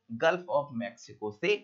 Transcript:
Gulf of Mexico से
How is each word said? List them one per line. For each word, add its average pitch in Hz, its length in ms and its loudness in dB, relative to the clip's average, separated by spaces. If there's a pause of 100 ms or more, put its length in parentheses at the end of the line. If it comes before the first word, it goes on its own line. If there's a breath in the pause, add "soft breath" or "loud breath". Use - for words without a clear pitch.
(140)
Gulf 175 380 2
of 139 140 2 (100)
Mexico 107 580 -6
से 104 300 2